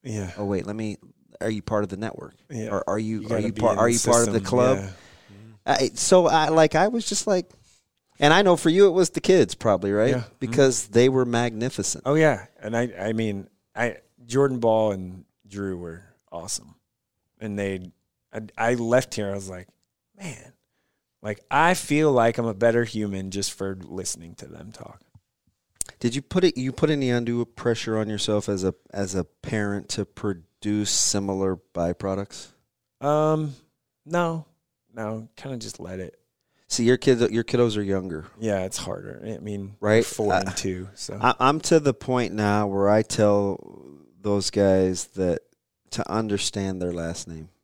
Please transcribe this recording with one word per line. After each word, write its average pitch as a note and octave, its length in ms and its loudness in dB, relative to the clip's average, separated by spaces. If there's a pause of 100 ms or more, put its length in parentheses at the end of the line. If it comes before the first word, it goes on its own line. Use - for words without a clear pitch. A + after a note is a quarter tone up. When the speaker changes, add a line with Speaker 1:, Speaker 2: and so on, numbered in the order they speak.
Speaker 1:
Yeah. G#2+ 340 -6
Speaker 2:
"Oh, G#2 80 -6
wait, G2 220 -2
let G#2 100 -8
me," G#2+ 200 -6 (440)
are G#2+ 100 -2
you G#2+ 120 -6
part G#2 220 0
of F#2 60 -8
the G2 60 -10
network? - 380 -10 (160)
Speaker 1:
Yeah. A2+ 200 -8
Speaker 2:
Or G2+ 180 -2
are G2+ 100 0
you, A2 220 -4
Speaker 1:
You - 60 -10
Speaker 2:
are - 40 -12
Speaker 1:
gotta A2 120 0
Speaker 2:
you A2 100 -2
Speaker 1:
be A2 80 -6
Speaker 2:
par-, A2 140 4
Speaker 1:
in F2 40 -2
Speaker 2:
are A2+ 100 6
Speaker 1:
the A#2+ 40 2
Speaker 2:
you A#2 80 2
part A#2 280 4
of G#2 60 -2
the A2 60 2
Speaker 1:
system. G2 40 -8
Speaker 2:
club? B2 340 2
Speaker 1:
Yeah. G2 120 -8 (760)
Speaker 2:
I, C3+ 280 2
so F#3 320 6
I, D#3 220 4
like, D#3 260 4
I F3 140 4
was A#3 200 -2
just - 180 -4
like, F#3 240 0 (680)
and D3 140 6
I F#3 100 6
know F3+ 140 6
for D#3+ 140 2
you F#3+ 160 8
it F3+ 60 6
was F3 180 4
the - 100 -6
kids E3 340 4
probably, G2 380 2
right? A2 180 4
Speaker 1:
Yeah. C3+ 80 0
Mm-hmm. A2+ 220 -10
Speaker 2:
Because B2+ 480 2
they A#2 200 6
were C3 180 2
magnificent. A#2 800 -4
Speaker 1:
Oh, C#3 80 2
yeah. D3 320 2 (160)
And A2 140 -6
I, A#2+ 220 -2
I G#2 140 -4
mean, G#2+ 360 -4 (280)
I, A2+ 220 -4 (280)
Jordan C3 340 2
Ball A2 320 2
and F#2 320 -10 (220)
Drew G2 300 -8
were F2 280 -14 (280)
awesome. - 420 -12 (680)
And G#2 180 -6
they, F#2+ 320 -4 (420)
I, A2 80 -8 (160)
I A#2 180 2
left A#2+ 400 0
here, G#2 160 -4
I G2 40 -6
was G2 140 -10
like, F2+ 200 -14 (500)
"Man, C3+ 340 -16 (720)
like, G#2 180 -8 (100)
I E3 240 4
feel D3+ 380 2
like A#2 260 4
I'm A#2 80 -2
a A2 80 -4
better A#2 300 2
human G2+ 460 -6
just G2 220 -6
for G2 280 -8
listening E2+ 560 -12
to - 100 -18
them D#2 260 -18
talk." - 280 -20 (1000)
Speaker 2:
Did A#2+ 140 0
you C3+ 80 -4
put F#3 220 0
it, F3+ 120 2
you B2+ 160 -4
put D3+ 180 2
any C#3 200 0
undue A#2+ 340 0
pressure A2+ 540 -2
on G#2+ 100 -2
yourself G#2 400 -2
as F#2+ 160 -2
a, F#2 100 0 (180)
as F#2+ 220 -6
a F#2 100 -2
parent G2+ 680 -6
to G2+ 140 -4
produce G#2 880 -6
similar F#2+ 680 -2 (160)
byproducts? F#2+ 720 -6 (520)
Speaker 1:
Um, D3+ 540 0 (520)
no. E3 400 -4 (480)
No, A2 420 -8
kinda C3+ 220 -12
just A2+ 200 -14
let F#2 220 -12
it. - 180 -14 (480)
Speaker 2:
See, - 180 -2
your B2 120 6
kids, B2 340 4
your A2+ 140 0
kiddos A#2+ 320 0
are G#2 60 -2
younger. F#2 440 -4 (140)
Speaker 1:
Yeah, G2+ 240 -2
it's F#2+ 140 -8
harder. - 460 -10
I A2 140 -10
mean, G2+ 420 -10
Speaker 2:
Right? G#2+ 240 6
Speaker 1:
four G#2 300 0
and F#2 140 0
Speaker 2:
I, F#2 40 -10
Speaker 1:
two, F#2 420 -6
so. - 260 -12
Speaker 2:
I, B2 180 2
I'm C#3+ 240 2
to E3 180 4
the C#3+ 140 0
point B2 400 -4
now G#2 320 0
where G2 240 2
I G#2+ 120 4
tell G2+ 560 2 (600)
those G2+ 300 -2
guys F#2+ 640 4
that F#2 280 0 (500)
to - 180 -6
understand G2 720 -4
their F2+ 100 -4
last E2+ 360 -8
name. D#2+ 200 -14 (160)